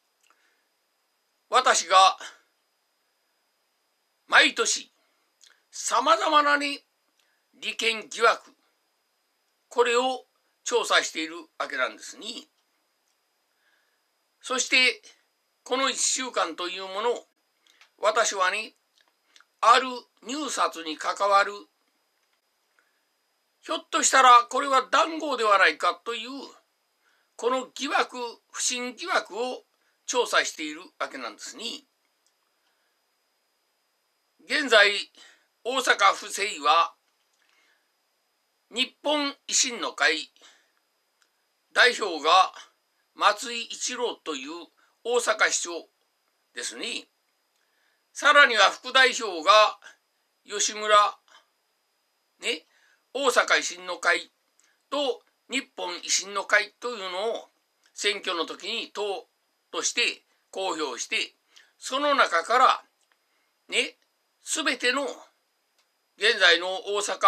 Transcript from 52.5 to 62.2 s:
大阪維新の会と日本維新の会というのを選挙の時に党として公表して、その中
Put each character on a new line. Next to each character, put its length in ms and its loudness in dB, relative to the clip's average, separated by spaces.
大 140 0
阪 320 2
維 20 -2
新 240 -10
の 120 -8
会 340 -2
と 340 -4
日 120 -4
本 340 -10
維 140 -14
新 240 -4
の 100 -4
会 380 0
と 80 -6
い 60 -8
う 160 -8
の 200 -4
を 180 -10
選 240 -2
挙 180 -6
の 100 -2
時 220 -14
に 260 -10
党 340 -8
と 100 -6
し 120 -4
て 300 -2
公 220 -6
表 260 -6
し 80 -8
て、 280 -6
そ 240 -6
の 140 2
中 280 2